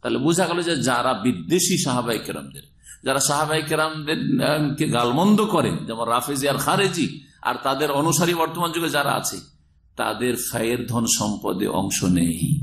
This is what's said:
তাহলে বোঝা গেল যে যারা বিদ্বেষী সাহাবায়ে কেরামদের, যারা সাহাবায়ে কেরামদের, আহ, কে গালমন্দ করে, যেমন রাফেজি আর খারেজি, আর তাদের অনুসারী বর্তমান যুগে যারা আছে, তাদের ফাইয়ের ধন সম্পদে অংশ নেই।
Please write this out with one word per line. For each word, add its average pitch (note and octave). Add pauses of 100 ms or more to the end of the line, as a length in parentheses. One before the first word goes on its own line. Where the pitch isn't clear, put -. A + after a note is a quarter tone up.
তাহলে A#2+
বোঝা E3
গেল E3+
যে E3
যারা B2
বিদ্বেষী A#2+
সাহাবায়ে B2
কেরামদের, C#2+ (420)
যারা C3+
সাহাবায়ে D3+
কেরামদের, D#3
আহ, C#3+
কে D3+
গালমন্দ D#3
করে, D3+ (100)
যেমন A2+
রাফেজি C3
আর C3+
খারেজি, F3 (220)
আর B2
তাদের C#3
অনুসারী E3
বর্তমান E3
যুগে E3
যারা C#3
আছে, - (600)
তাদের A#2 (160)
ফাইয়ের A#2
ধন A#2 (120)
সম্পদে G2+
অংশ G2
নেই। E2+